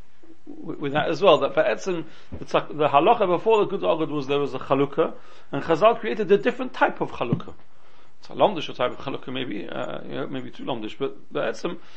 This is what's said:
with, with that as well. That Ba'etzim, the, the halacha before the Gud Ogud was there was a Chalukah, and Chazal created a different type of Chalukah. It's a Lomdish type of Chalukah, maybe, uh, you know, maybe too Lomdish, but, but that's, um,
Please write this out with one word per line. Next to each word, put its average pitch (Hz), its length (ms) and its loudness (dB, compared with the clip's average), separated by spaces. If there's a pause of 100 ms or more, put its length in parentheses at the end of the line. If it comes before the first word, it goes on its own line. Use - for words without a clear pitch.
(460)
with, - 320 -8
with 139 140 -4
that 147 160 0
as 160 140 -2
well. 165 160 10
That - 160 0
Ba'etzim, 165 500 0 (280)
the, - 120 -8
the 147 440 0
halacha 190 380 6
before 202 380 4
the - 60 -4
Gud 135 100 -4
Ogud 160 300 2
was 143 160 -4
there 143 140 2
was 135 120 -2
a 131 60 -4
Chalukah, 139 560 2 (380)
and 139 100 -2
Chazal 165 360 4
created 214 320 -2
a 202 60 8
different - 380 0
type - 260 2
of 151 120 -2
Chalukah. - 420 -2 (680)
It's - 80 -10
a - 60 -8
Lomdish 143 400 2
type 123 160 0
of 110 80 -10
Chalukah, 131 340 -6
maybe, 135 340 -4
uh, - 360 -6
you - 140 -8
know, 135 100 -4
maybe 127 240 -6
too - 140 -10
Lomdish, 113 340 -4
but, 135 180 -4 (160)
but 143 140 -2
that's, - 180 -4
um, 175 140 -4 (180)